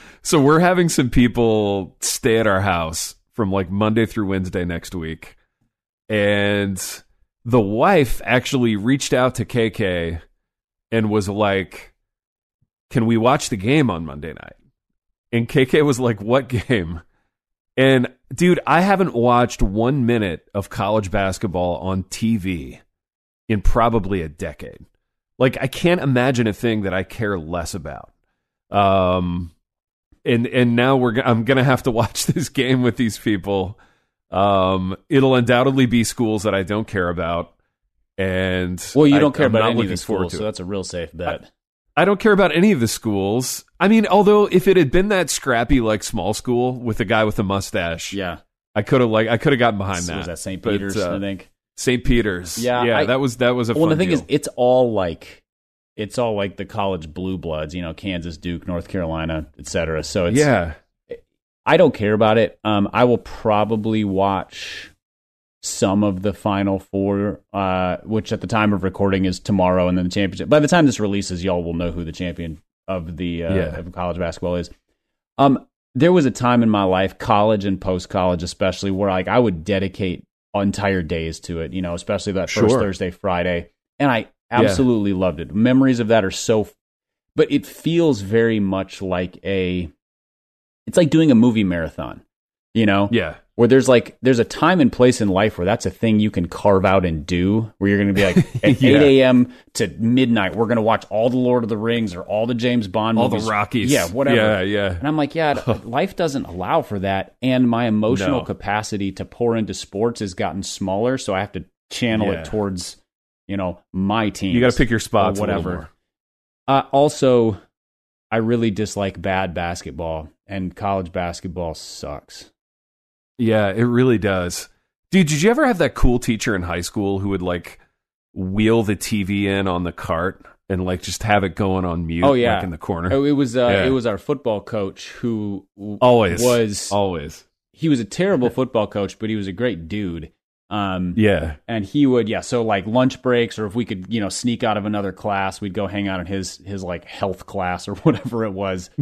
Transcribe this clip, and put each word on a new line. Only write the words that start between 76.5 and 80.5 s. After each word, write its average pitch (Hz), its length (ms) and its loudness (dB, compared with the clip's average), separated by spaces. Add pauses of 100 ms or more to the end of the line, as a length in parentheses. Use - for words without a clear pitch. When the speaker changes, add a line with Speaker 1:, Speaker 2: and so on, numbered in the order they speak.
Speaker 2:
in 113 60 2
my 104 160 4
life, 92 320 2
college 107 480 2
and 95 160 -2
post-college 90 640 -2
especially, 95 480 -4
where, 98 180 0
like, 92 200 -2
I 110 100 4
would 92 260 0
dedicate 95 600 -4 (300)